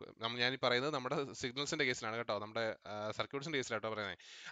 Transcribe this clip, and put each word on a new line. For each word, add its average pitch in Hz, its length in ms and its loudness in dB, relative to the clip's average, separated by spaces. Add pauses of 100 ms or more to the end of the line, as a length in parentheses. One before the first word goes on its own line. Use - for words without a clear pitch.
(220)
നമ്മ-, 117 200 0
ഞാനീ 127 220 4
പറയുന്നത് 127 320 4
നമ്മുടെ 127 200 0 (240)
സിഗ്നൽസിൻ്റെ 139 480 0
കേസിലാണ് 113 320 0
കേട്ടോ, 117 220 0
നമ്മുടെ, 110 220 0 (280)
ആ, - 20 -6 (240)
സർക്യൂട്ട്സിൻ്റെ 139 420 -2
കേസിലാട്ടോ 110 340 0
പറയുന്നത്. 101 240 -4 (340)